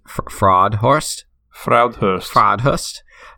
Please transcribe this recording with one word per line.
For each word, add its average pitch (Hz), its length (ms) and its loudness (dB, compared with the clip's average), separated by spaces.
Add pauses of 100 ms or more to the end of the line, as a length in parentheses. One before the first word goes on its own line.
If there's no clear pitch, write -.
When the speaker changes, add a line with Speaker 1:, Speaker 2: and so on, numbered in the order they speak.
Speaker 1:
Fr-, - 140 -10
Fraudhorst? 104 1000 0 (320)
Speaker 2:
Fraudhurst. 117 800 0
Speaker 1:
Fraudhurst 117 640 0 (420)